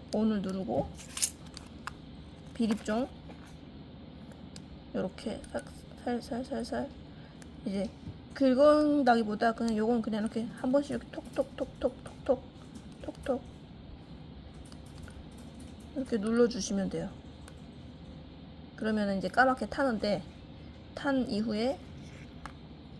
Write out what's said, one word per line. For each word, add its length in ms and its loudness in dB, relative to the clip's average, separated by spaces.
ON을 280 4
누르고, 480 0
비립종 520 2
요렇게 460 -4
싹 120 -4
살살살살, 880 -2
이제 240 0
긁은다기보다 1200 8
그냥 240 2
요건 240 4
그냥 220 0
이렇게 200 0
한 120 2
번씩 200 4
이렇게 200 -4
톡톡톡톡톡톡 1300 0
톡톡 400 -2
이렇게 220 0
눌러주시면 720 4
돼요. 200 -2
그러면은 440 2
이제 100 0
까맣게 380 6
타는데, 560 2
탄 340 2
이후에 480 2